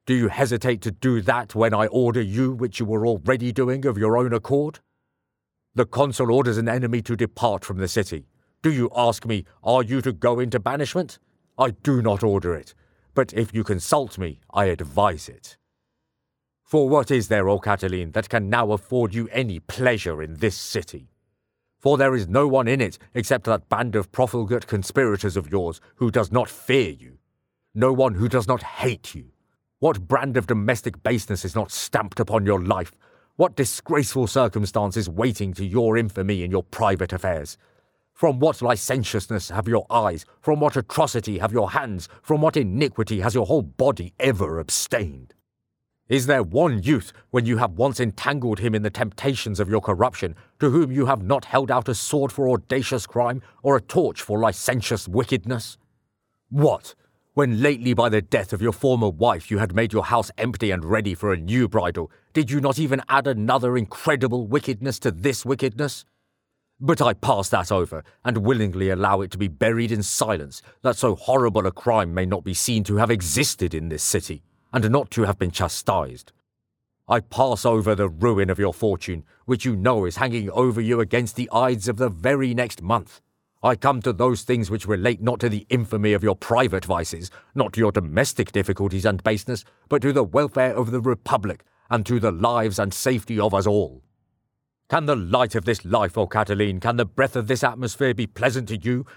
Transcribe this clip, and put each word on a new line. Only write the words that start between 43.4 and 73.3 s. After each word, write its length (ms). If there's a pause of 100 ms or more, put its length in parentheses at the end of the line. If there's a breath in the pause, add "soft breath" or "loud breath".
whole 160
body 600
ever 380
abstained? 760 (760)
Is 180
there 160
one 400
youth, 300 (180 soft breath)
when 160
you 100
have 160
once 260
entangled 600
him 160
in 80
the 80
temptations 680
of 120
your 100
corruption, 560 (240 soft breath)
to 80
whom 240
you 140
have 160
not 240
held 240
out 180
a 60
sword 360
for 200
audacious 560
crime 340 (220 soft breath)
or 140
a 40
torch 400
for 180
licentious 720
wickedness? 680 (720)
What? 440 (380)
When 300
lately 320
by 160
the 100
death 320
of 80
your 120
former 360
wife 420
you 60
had 180
made 200
your 100
house 320
empty 340
and 140
ready 300
for 180
a 60
new 280
bridal, 440 (240 soft breath)
did 160
you 100
not 180
even 300
add 180
another 520
incredible 680
wickedness 520
to 120
this 360
wickedness? 580 (760)
But 220
I 140
pass 340
that 240
over, 320 (180 soft breath)
and 160
willingly 520
allow 320
it 80
to 80
be 100
buried 440
in 100
silence, 580 (220 soft breath)
that 140
so 180
horrible 520
a 60
crime 400
may 140
not 180
be 80
seen 320
to 120
have 140
existed 640